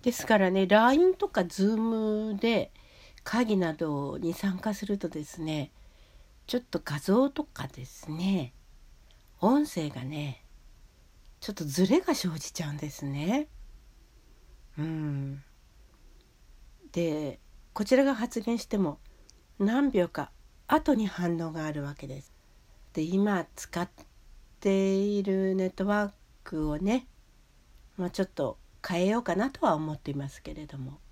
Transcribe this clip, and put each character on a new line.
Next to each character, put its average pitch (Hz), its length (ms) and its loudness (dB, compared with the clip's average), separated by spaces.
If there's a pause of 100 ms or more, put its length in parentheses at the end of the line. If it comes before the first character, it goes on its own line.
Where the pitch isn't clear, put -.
で 247 80 2
す - 140 -6
か 220 120 6
ら 190 140 6
ね、 190 120 4
line 269 520 6
と 403 140 -2
か - 120 0
Zoom 214 960 0
で 226 320 0 (520)
会 240 220 0
議 214 120 2
な 170 160 2
ど 143 440 -4
に 170 160 -2
参 185 260 -4
加 214 140 -4
す 202 120 -8
る 202 120 -2
と 180 120 -6
で 151 160 -8
す - 160 -14
ね、 156 300 -4 (760)
ち - 80 -4
ょ - 40 0
っ - 20 -6
と - 220 -8
画 147 160 -6
像 254 300 4
と 302 140 -6
か 139 240 -8
で 127 180 -14
す - 260 -14
ね、 170 420 -2 (840)
音 269 260 4
声 156 240 -6
が 123 140 -8
ね、 147 400 -8 (960)
ち - 80 -8
ょ - 20 -6
っ - 40 -6
と 160 100 -6
ズ 175 220 2
レ 311 140 6
が 339 120 0
生 185 240 -2
じ - 160 -10
ち 165 100 -6
ゃ 147 60 -4
う 147 40 -6
ん 151 40 -8
で 151 140 -6
す - 120 -12
ね。 165 440 -2 (1300)
う 151 60 -4
ん。 143 600 -6 (1500)
で、 151 480 -2 (340)
こ 214 100 -4
ち 247 140 4
ら 269 60 6
が 269 100 2
発 226 280 -4
言 233 180 -2
し - 60 -10
て 220 120 -4
も 160 220 0 (580)
何 247 320 2
秒 180 180 2
か - 240 -8 (360)
後 311 260 4
に 220 140 2
反 175 300 -2
応 165 140 -6
が 156 140 -6
あ 151 60 -4
る 147 100 -6
わ 143 140 -8
け - 100 -14
で 139 160 -12
す。 - 100 -20 (600)
で、 160 80 -4
今 190 440 2 (100)
使 - 260 -6
っ 180 80 -4 (680)
て 190 360 4
い 202 280 0
る 190 320 2
ネ 190 120 2
ッ - 40 0
ト 190 160 -2
ワ 208 180 2
ー 202 60 -8 (320)
ク 151 260 -4
を 147 80 -2
ね、 214 300 0 (920)
ま 185 80 -2
あ、 175 60 -2
ち - 100 -4
ょ 190 40 2
っ - 20 -18
と - 320 -6 (280)
変 180 160 0
え 190 40 4
よ 220 120 2
う 240 40 -8
か 175 120 0
な 226 140 0
と - 160 -2
は 196 80 6
思 156 200 -2
っ 143 40 -8
て - 140 -8
い 139 40 -4
ま 139 140 -6
す - 140 -18
け 151 100 -12
れ 151 140 -14
ど 143 100 -14
も。 135 220 -12 (120)